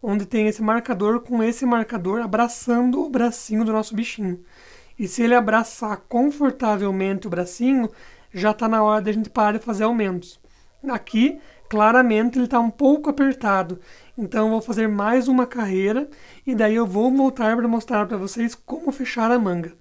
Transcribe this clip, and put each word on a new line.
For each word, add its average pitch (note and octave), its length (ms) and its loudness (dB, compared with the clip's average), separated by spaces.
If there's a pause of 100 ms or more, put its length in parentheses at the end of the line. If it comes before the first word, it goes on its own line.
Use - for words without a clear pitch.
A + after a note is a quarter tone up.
onde G3+ 240 -2
tem G#3+ 220 0
esse G#3+ 140 -2
marcador A3 600 0
com A#3+ 220 -2
esse A#3 220 -2
marcador A3+ 560 -2
abraçando A#3+ 800 0
o D#4 60 -4
bracinho A#3 560 -2
do A3 80 -2
nosso G#3+ 220 -2
bichinho. G3 460 -6 (560)
E G#3 100 -6
se A#3 140 -4
ele A#3 140 4
abraçar A3 640 0 (100)
confortavelmente G#3+ 1200 0
o - 20 -8
bracinho, A3+ 600 0 (440)
já G#3 200 0
tá A3 140 -2
na A3 160 2
hora G#3+ 180 2
da G#3 100 -2
gente G#3+ 180 -2
parar G#3+ 280 0
de - 20 -4
fazer G#3+ 240 -4
aumentos. G3+ 560 -2 (500)
Aqui, B3 500 0 (300)
claramente, A3+ 680 4
ele B3 100 0
tá B3 120 2
um A#3 100 2
pouco C#4+ 400 2
apertado. G#3+ 720 0 (380)
Então, G#3+ 300 -2
eu A3 40 2
vou A3 100 0
fazer A3+ 260 -2
mais G#3+ 400 0
uma B3+ 180 4
carreira A3+ 640 -2 (360)
e C4+ 80 -2
daí A3 220 2
eu A#3 100 2
vou G#3 260 2
voltar C4 440 2
pra A#3+ 120 0
mostrar A3+ 380 0
pra A3 120 -6
vocês A3+ 380 -4
como D#4+ 360 -12
fechar A#3+ 400 -2
a B3 80 4
manga. F3 420 -2